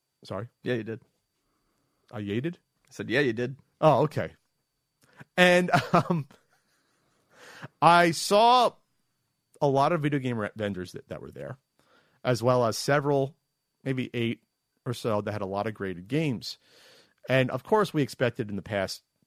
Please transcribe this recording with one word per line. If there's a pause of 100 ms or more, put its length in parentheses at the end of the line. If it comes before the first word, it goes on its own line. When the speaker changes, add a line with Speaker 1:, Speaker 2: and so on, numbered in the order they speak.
(240)
Speaker 1:
sorry? (140)
Speaker 2:
Yeah,
you
did. (1120)
Speaker 1:
I
yated?
Speaker 2:
I
said,
"Yeah,
you
did." (240)
Speaker 1:
Oh,
okay. (1040)
And, (120)
<laughs>
um, (1600)
I
saw (880)
a
lot
of
video
game
re-,
vendors
that,
that
were
there, (680)
as
well
as
several, (500)
maybe
eight (440)
or
so,
that
had
a
lot
of
graded
games. (680)
And,
of
course,
we
expected
in
the
past (240)